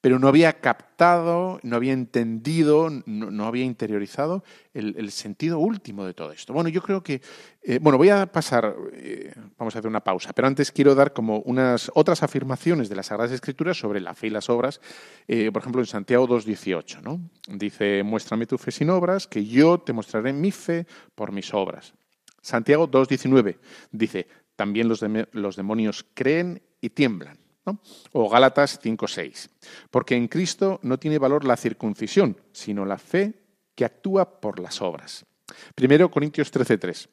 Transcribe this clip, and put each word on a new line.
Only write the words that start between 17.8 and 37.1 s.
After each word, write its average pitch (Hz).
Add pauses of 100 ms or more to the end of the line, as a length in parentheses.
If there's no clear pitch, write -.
"Muéstrame 110
tu 127
fe -
sin 147
obras, 185
que 104
yo 147
te -
mostraré 117
mi 170
fe 170 (300)
por 101
mis 98
obras". - (480)
Santiago 139
dos 131
diecinueve 127 (340)
dice, 107 (280)
"También 104
los 110
dem-, 110
los 101
demonios 104
creen 170 (180)
y 117
tiemblan", 104 (280)
¿no? 208 (300)
O 110
Gálatas 131
cinco 110
seis, - (400)
"Porque 123
en 120
Cristo 190
no 131
tiene 151
valor 139
la 120
circuncisión, 113 (120)
sino 101
la 98
fe 202 (320)
que 123
actúa 190
por 104
las 87
obras". - (480)
Primero 147
Corintios 147
trece 120
tres -